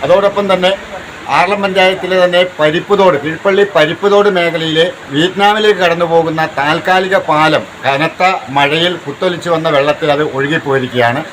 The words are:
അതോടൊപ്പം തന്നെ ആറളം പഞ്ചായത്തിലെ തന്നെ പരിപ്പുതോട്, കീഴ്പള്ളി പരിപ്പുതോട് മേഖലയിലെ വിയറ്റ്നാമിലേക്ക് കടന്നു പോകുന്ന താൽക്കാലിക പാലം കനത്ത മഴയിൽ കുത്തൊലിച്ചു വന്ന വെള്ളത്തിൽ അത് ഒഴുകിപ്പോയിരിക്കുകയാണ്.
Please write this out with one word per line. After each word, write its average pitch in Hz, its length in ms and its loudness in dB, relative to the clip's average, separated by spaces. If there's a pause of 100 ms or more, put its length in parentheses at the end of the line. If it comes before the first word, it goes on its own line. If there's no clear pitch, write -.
അതോടൊപ്പം 196 500 2
തന്നെ 185 180 2 (640)
ആറളം 190 260 0
പഞ്ചായത്തിലെ 185 640 0
തന്നെ 180 220 2 (140)
പരിപ്പുതോട്, 170 640 2
കീഴ്പള്ളി 190 400 0 (100)
പരിപ്പുതോട് 196 540 2 (100)
മേഖലയിലെ 160 480 0 (240)
വിയറ്റ്നാമിലേക്ക് 196 720 2
കടന്നു 175 320 0
പോകുന്ന 160 360 0 (100)
താൽക്കാലിക 185 580 0 (120)
പാലം 151 340 2 (220)
കനത്ത 143 380 -2 (340)
മഴയിൽ 160 480 0
കുത്തൊലിച്ചു 170 500 -4
വന്ന 160 220 -2
വെള്ളത്തിൽ 147 400 0
അത് 151 80 0 (120)
ഒഴുകിപ്പോയിരിക്കുകയാണ്. 135 960 -2